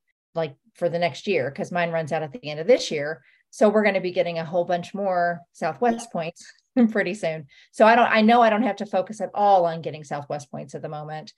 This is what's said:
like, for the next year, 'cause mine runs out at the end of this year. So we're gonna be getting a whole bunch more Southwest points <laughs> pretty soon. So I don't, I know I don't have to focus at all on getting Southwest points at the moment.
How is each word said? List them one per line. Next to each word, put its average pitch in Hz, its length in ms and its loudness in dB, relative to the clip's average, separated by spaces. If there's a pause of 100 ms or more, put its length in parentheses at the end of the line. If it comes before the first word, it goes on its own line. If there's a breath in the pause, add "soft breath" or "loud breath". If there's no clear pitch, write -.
(360)
like, 160 200 -4 (200)
for 175 120 -4
the 170 120 -2
next 170 280 -2
year, 156 240 0
'cause 170 200 -8
mine 175 200 -2
runs 160 200 -4
out 160 120 -2
at 147 80 -10
the 147 180 -14
end 151 100 -8
of 165 80 -4
this 254 240 2
year. 156 300 -6 (280 soft breath)
So - 200 2
we're 208 140 2
gonna 196 180 2
be 180 100 -4
getting 170 280 -2
a 165 60 -6
whole 175 200 -2
bunch 175 280 -4
more 175 480 -2 (120)
Southwest 233 580 -2
points 170 340 -8 (300)
<laughs> 240 160 4
pretty 185 220 -2
soon. 160 340 -6 (240 soft breath)
So 214 160 6
I 226 80 8
don't, 240 160 4
I 220 100 4
know 233 200 6
I 226 80 6
don't 214 140 2
have 294 140 -2
to 202 80 -6
focus 190 360 -4
at 185 120 -6
all 202 320 4
on 165 160 -4
getting 156 220 -10
Southwest 143 480 -8
points 147 240 -14
at 147 60 -12
the - 80 -12
moment. 151 480 -12